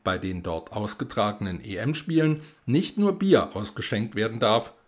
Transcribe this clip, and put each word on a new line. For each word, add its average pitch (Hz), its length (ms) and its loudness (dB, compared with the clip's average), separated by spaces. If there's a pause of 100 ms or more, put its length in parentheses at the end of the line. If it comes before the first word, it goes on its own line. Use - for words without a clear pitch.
bei 92 160 0
den 92 240 -4
dort 82 300 -6
ausgetragenen 104 920 -2
E-M-Spielen 151 760 0 (240)
nicht 147 320 0
nur 202 200 2
Bier 160 360 4
ausgeschenkt 107 640 -4
werden 113 240 -2
darf, 110 340 2 (140)